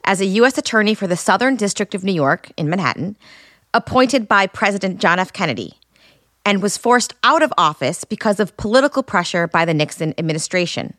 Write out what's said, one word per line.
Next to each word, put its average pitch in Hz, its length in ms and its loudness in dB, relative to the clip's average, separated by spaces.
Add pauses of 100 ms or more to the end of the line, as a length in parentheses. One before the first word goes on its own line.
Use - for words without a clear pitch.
as 180 160 0
a 196 60 2
U 202 180 4
S 262 140 2
attorney 214 360 0
for 202 120 -4
the 175 100 0
Southern 220 400 2
District 208 380 -2
of 185 80 -6
New 190 100 -2
York 156 440 0
in 151 120 -2
Manhattan, 170 480 -2 (560)
appointed 254 540 2
by 196 200 2
President 190 540 -4
John 175 180 4
F. 185 140 -4
Kennedy, 123 420 -6 (720)
and 202 180 0
was 202 140 -2
forced 240 460 0
out 302 200 4
of 302 140 0
office 151 480 0
because 208 360 -2
of - 160 -2
political 262 460 2
pressure 175 440 -2
by 165 180 0
the 165 100 0
Nixon 151 440 -2
administration. 160 800 -4